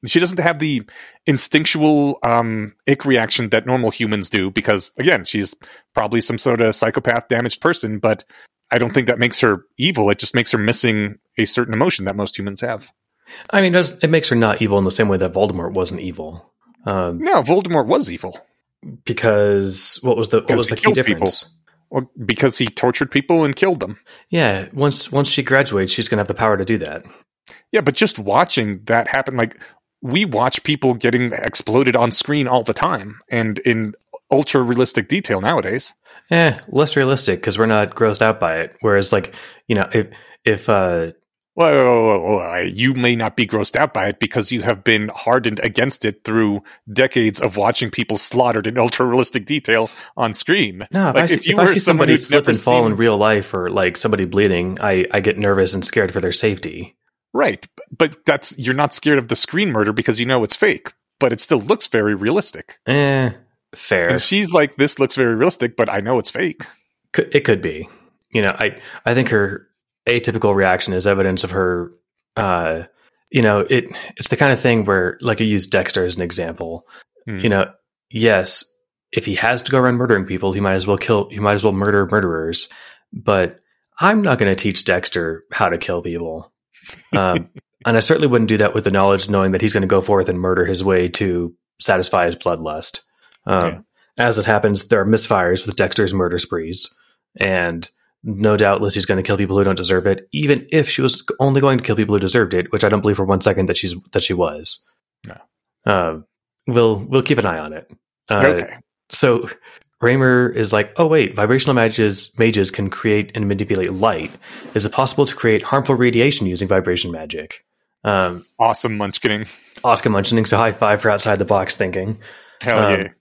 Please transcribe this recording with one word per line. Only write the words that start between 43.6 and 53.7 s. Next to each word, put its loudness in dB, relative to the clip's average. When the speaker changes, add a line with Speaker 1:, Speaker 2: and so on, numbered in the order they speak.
Speaker 1:
out 2
by -2
it -8
because -2
you -4
have -2
been 2
hardened 0
against -2
it -4
through 0
decades 2
of -2
watching 0
people -4
slaughtered 0
in -4
ultra 0
realistic 0
detail 0
on -2
screen. -2
Speaker 2:
No, 0
if 0
Speaker 1:
Like, 4
Speaker 2:
I 2
see, 2
Speaker 1:
if -2
you 0
Speaker 2:
if 2
I 4
Speaker 1:
were 6
Speaker 2:
see 2
Speaker 1:
someone 2
Speaker 2:
somebody 4
Speaker 1:
who's 0
Speaker 2:
slip 4
Speaker 1:
never 2
Speaker 2:
and 0
fall 4
Speaker 1:
seen 2
Speaker 2:
in -2
real 4
life 2
or, -4